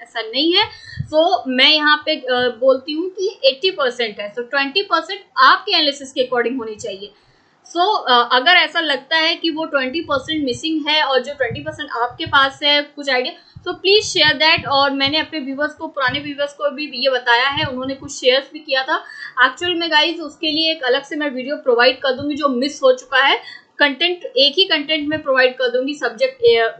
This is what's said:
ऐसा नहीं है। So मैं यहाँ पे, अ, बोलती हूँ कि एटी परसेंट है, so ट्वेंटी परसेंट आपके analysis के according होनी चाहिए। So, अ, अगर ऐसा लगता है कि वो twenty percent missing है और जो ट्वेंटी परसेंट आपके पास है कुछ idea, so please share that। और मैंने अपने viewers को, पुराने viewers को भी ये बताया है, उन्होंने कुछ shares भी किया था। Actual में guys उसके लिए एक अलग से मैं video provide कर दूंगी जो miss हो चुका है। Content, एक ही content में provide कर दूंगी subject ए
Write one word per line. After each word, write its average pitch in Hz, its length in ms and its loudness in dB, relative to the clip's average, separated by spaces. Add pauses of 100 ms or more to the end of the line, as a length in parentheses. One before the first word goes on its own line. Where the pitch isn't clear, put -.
ऐसा 233 200 -10
नहीं 262 320 0
है। 415 160 2 (440)
So 339 340 2
मैं 262 220 4
यहाँ 302 360 2
पे, 311 100 0
अ, 247 440 -2
बोलती 262 340 2
हूँ 339 160 -4
कि 392 340 -6
एटी 339 280 2
परसेंट 240 480 -4
है, 202 140 -10
so 247 60 -8
ट्वेंटी 277 420 -2
परसेंट 370 400 -2 (160)
आपके 294 340 4
analysis 285 400 0
के 277 100 -2
according 247 380 0
होनी 220 160 -10
चाहिए। 202 360 -12 (680)
So, 370 300 2
अ, 240 240 4
अगर 262 200 4
ऐसा 339 280 4
लगता 302 380 -2
है 330 180 2
कि 330 140 -4
वो 311 160 -4
twenty 285 360 -2
percent 294 440 -4
missing 302 420 -4
है 302 160 2
और 269 200 2
जो 285 100 -10
ट्वेंटी 254 280 -4
परसेंट 302 300 -10
आपके 247 340 -4
पास 277 380 2
है 294 180 2
कुछ 285 280 -10
idea, 254 240 -2 (260)
so - 80 -10
please 381 500 0
share 302 240 2
that। 320 260 2
और 277 240 2
मैंने 277 280 -2
अपने 311 200 -6
viewers 277 340 -6
को, 320 140 -12
पुराने 269 320 -2
viewers 285 340 -6
को 285 180 -4
भी 277 220 -8
ये 262 160 0
बताया 247 380 2
है, 294 180 -2
उन्होंने 262 300 -6
कुछ - 160 -14
shares 269 420 2
भी 302 60 -14
किया 262 240 -2
था। 339 200 -2 (420)
Actual 349 280 -2
में 339 180 -2
guys 320 280 2
उसके 311 320 -6
लिए 320 200 0
एक 320 120 -6
अलग 247 200 0
से - 120 -10
मैं 294 140 -2
video 254 260 -6
provide 262 420 2
कर 269 140 -2
दूंगी 285 240 -4
जो 294 120 -2
miss 269 360 -2
हो 254 100 6
चुका 262 320 0
है। 330 160 2 (380)
Content, 339 460 0 (120)
एक 277 200 4
ही 381 80 4
content 311 420 -2
में 302 140 -2
provide 262 320 2
कर 254 140 -2
दूंगी 254 260 -2
subject 254 500 -4
ए 226 360 4